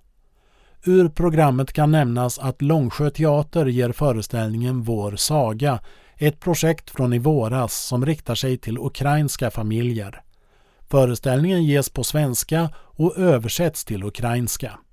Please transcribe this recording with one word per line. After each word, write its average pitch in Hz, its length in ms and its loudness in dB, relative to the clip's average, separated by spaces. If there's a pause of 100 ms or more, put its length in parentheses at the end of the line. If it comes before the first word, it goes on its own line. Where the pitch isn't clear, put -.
(840)
Ur 180 240 6
programmet 156 640 2
kan 151 180 4
nämnas 123 480 2
att 131 220 -6
Långsjö 147 480 0
Teater 147 560 0
ger 123 260 0
föreställningen 117 920 -2
Vår 104 340 -4
saga, 123 640 0 (360)
ett 147 240 0
projekt 160 500 0
från 123 240 -2
i 120 60 0
våras 123 560 0
som 127 300 -4
riktar 151 300 -4
sig 127 220 -2
till 117 200 -8
ukrainska 143 760 -2
familjer. 110 680 -4 (580)
Föreställningen 139 840 2
ges 143 260 2
på 135 140 -6
svenska 151 720 -2
och - 420 -2
översätts 160 680 0
till 98 180 -6
ukrainska. 120 760 -4 (140)